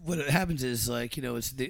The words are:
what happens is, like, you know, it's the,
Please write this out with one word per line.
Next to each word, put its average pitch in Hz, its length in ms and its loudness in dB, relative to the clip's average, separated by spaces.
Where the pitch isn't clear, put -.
what 165 140 0
happens 151 440 2
is, 120 240 0
like, 120 300 -2
you 143 60 -4
know, 120 120 -2
it's 117 160 -4
the, 131 180 -4